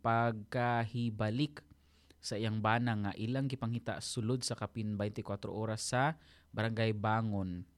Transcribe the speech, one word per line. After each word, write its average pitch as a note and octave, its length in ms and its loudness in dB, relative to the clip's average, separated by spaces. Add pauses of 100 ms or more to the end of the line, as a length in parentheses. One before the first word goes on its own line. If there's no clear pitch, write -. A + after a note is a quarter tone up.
pagkahibalik A#2 1600 2 (600)
sa G#2+ 160 -2
iyang A2 160 0
bana A2+ 400 4
nga G#2 140 0 (100)
ilang B2+ 240 0
gipanghita A#2 560 -4
sulod B2 400 -2
sa A#2+ 160 -4
kapin G#2+ 400 -4
twenty-four G2+ 480 -4
oras A2 480 -4
sa C#3 240 2 (320)
Barangay A2+ 400 0
Bangon G#2 720 0 (160)